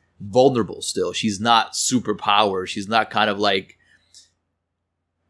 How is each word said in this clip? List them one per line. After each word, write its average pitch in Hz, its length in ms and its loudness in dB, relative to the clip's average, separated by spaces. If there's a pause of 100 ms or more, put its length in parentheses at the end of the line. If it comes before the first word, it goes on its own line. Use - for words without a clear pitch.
(180)
vulnerable 110 640 2
still. 90 320 -4
She's 101 260 -2
not 113 340 2
superpower. 101 920 0
She's 98 220 -8
not 110 240 0
kind 107 180 0
of, 101 80 -2
like, 98 400 -2 (1500)